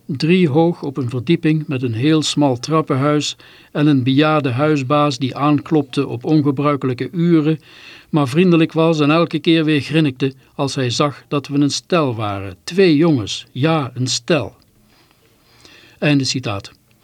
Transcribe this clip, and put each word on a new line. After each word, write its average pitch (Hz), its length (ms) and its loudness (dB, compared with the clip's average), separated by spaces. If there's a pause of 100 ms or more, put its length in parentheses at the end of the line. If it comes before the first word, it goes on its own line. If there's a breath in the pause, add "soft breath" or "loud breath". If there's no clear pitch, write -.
drie 165 440 2
hoog 165 340 0
op 139 140 -6
een 127 120 -4
verdieping 156 580 -2
met 135 160 -6
een 123 100 -2
heel 151 280 0
smal 143 380 0
trappenhuis 147 760 -2 (360 soft breath)
en 151 160 0
een 139 160 4
bejaarde 143 460 2
huisbaas 147 680 0
die 131 180 -6
aanklopte 143 720 0
op 117 180 -8
ongebruikelijke 139 840 0
uren, 160 480 2 (500 loud breath)
maar 147 180 0
vriendelijk 165 460 2
was 160 260 2
en 147 120 2
elke 165 280 0
keer 160 260 2
weer 151 160 2
grinnikte 135 520 0 (220 soft breath)
als 143 200 -4
hij 131 140 -2
zag 139 380 -2
dat 143 200 -4
we 139 100 -4
een 143 140 2
stel 143 440 -2
waren. 98 480 -6
Twee 175 320 2
jongens, 143 560 0
ja, 143 420 -2
een 127 140 -4
stel. 123 480 -4 (1400 soft breath)
Einde 147 240 2
citaat. 123 480 -6 (320 loud breath)